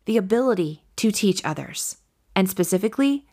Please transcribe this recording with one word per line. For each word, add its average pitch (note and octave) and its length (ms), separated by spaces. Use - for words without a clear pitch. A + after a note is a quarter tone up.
the A3 140
ability F#3+ 640
to A3 140
teach F#3+ 360
others, - 500
and F#3+ 140
specifically G#3+ 840